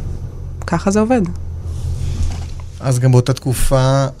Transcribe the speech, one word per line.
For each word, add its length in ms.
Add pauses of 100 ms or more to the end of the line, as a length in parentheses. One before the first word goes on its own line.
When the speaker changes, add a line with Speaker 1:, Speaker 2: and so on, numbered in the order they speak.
(680)
Speaker 1:
ככה 240
זה 80
עובד. 220 (1600)
Speaker 2:
אז 200
גם 120
באותה 220
תקופה 720 (160)